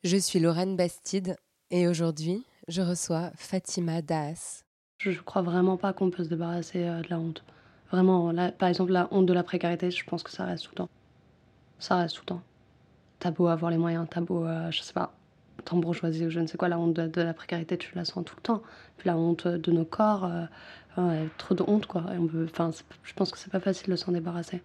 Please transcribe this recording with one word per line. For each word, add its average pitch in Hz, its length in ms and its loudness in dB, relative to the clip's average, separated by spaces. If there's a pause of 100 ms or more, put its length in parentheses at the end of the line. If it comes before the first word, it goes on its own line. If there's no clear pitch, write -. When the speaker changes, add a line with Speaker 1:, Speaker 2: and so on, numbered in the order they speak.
Speaker 1:
Je 185 120 4
suis 185 220 2
Lorraine 170 360 2
Bastide 180 600 -2 (360)
et 175 160 4
aujourd'hui, 165 580 0 (220)
je 175 160 -2
reçois 170 520 -2
Fatima 170 680 -2
Daas. 156 600 -4 (360)
Speaker 2:
Je, 196 120 -2
je 170 100 -4
crois - 200 0
vraiment 180 360 4
pas 190 160 -2
qu'on 190 180 2
peut 180 120 -4
se 156 60 -4
débarrasser, 170 560 -4
euh, 170 160 -4
de - 80 -8
la 170 100 -2
honte. 165 240 -6 (480)
Vraiment, 185 400 6
là, 180 200 0
par 185 180 2
exemple, 180 220 2
la 180 200 4
honte 190 140 6
de 180 80 6
la 180 100 4
précarité, 175 460 0
je - 160 -6
pense - 180 -4
que - 80 -12
ça 185 140 -6
reste 175 200 -6
tout - 80 -20
le - 40 -16
temps. 180 120 -6 (920)
Ça - 180 2
reste 170 200 0
tout - 40 -16
le - 60 -16
temps. 180 140 -6 (800)
T'as 180 120 -2
beau 170 160 4
avoir 165 240 2
les 165 80 2
moyens, 170 300 0
t'as 170 120 -4
beau, 170 240 -2
euh, 165 240 -4
je - 140 -4
sais - 100 -14
pas, - 180 -2 (540)
t'embourgeoiser 165 640 0
ou - 20 0
je 165 100 -2
ne 165 80 2
sais - 100 -10
quoi, 180 120 2
la 170 80 0
honte 170 160 2
de, 165 140 0
de 160 140 0
la 165 120 2
précarité, 165 420 -4
tu - 200 -8
la 175 100 -4
sens - 200 -6
tout - 120 -16
le - 60 -20
temps. 226 180 0 (360)
Puis - 100 -2
la 170 100 2
honte 165 300 2
de 175 240 0
nos 165 140 4
corps, 208 400 2
euh, 170 200 -4 (460)
enfin, 175 240 2
il 156 80 0
y - 20 -2
a 160 40 -6 (100)
trop - 160 0
de 180 100 0
honte, 208 220 2
quoi. 165 160 -2 (100)
Et 175 60 -4
on 170 80 2
peut, 160 240 -2
enfin, 170 200 0
c'est, - 140 -12 (180)
je - 120 -16
pense 190 160 0
que - 80 -14
c'est - 120 -14
pas 190 80 0
facile 185 300 -2
de 180 60 2
s'en 175 160 -4
débarrasser. 175 540 -4